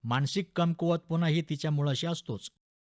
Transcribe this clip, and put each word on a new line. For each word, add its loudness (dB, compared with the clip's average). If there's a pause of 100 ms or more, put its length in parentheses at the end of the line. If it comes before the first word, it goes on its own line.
मानसिक 0
कमकुवतपणा 2
ही 2
तिच्या -2
मुळाशी 0
असतोच. -6 (480)